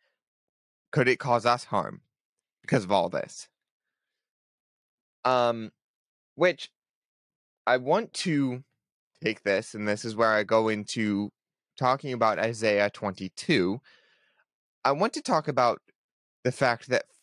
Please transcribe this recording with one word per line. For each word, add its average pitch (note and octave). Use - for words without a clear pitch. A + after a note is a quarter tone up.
Could B2+
it B2
cause A#2+
us A#2+
harm -
because B2+
of F3
all F#2
this? -
Um, A#2+
which E3
I B2
want D#3
to C3+
take A2
this, G2+
and G#2
this G#2
is A2+
where A2+
I G#2+
go A2
into G#2
talking C3
about A2+
Isaiah G#2
twenty-two. G2+
I C3
want E3+
to D4+
talk E3
about B2
the B2+
fact A#2+
that B2+